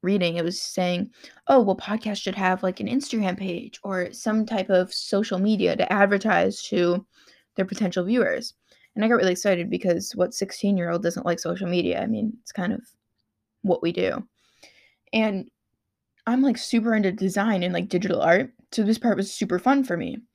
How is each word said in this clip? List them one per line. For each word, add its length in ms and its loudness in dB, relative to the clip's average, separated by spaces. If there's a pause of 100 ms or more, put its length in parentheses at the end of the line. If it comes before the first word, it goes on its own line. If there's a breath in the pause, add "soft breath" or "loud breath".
reading, 360 0
it 80 -2
was 160 -4
saying, 500 -2 (360 loud breath)
"Oh, 120 8
well, 160 2
podcasts 460 -6
should 140 -6
have, 280 0
like, 160 -2
an 80 -6
Instagram 500 -2
page 460 -8
or 300 -4
some 320 0
type 240 -4
of 240 4
social 460 -2
media 360 2
to 160 0
advertise 800 2
to 360 2 (500 soft breath)
their 100 0
potential 400 -2
viewers." 480 0 (420 soft breath)
And 80 -2
I 60 4
got 60 4
really 180 4
excited 360 0
because 460 -2
what 180 0
sixteen-year-old 680 -2
doesn't 220 -2
like 140 0
social 280 -6
media? 340 0
I 60 -4
mean, 340 -2
it's 120 -20
kind 180 -4
of 80 -4 (840)
what 200 2
we 80 0
do. 340 -2 (840 soft breath)
And 400 -2 (800)
I'm, 120 2
like, 160 4
super 360 0
into 200 2
design 500 0
and, 100 -2
like, 140 -2
digital 340 0
art, 300 4 (220)
so 100 0
this 140 2
part 180 0
was 180 -4
super 260 -2
fun 260 2
for 100 -4
me. 220 -6 (180)